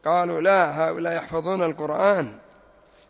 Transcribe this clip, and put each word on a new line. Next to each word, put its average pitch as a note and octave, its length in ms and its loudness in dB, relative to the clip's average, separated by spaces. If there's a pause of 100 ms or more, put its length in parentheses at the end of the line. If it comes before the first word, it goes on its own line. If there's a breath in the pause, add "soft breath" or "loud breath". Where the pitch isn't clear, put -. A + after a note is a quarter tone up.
قالوا: E3+ 360 0
"لا، E3 480 2
هؤلاء E3+ 280 -4
يحفظون E3 460 -4
القرآن، D#3 760 0 (720 soft breath)